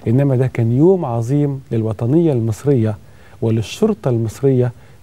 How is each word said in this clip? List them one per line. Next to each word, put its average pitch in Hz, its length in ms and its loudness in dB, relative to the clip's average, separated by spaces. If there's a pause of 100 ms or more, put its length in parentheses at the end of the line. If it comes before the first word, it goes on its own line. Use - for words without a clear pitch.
إنما 131 300 2
ده 127 100 2
كان 117 260 -2
يوم 170 320 4
عظيم 135 580 -2 (100)
للوطنية 120 600 0
المصرية 113 640 0 (460)
وللشرطة 117 680 -2
المصرية 123 640 0 (300)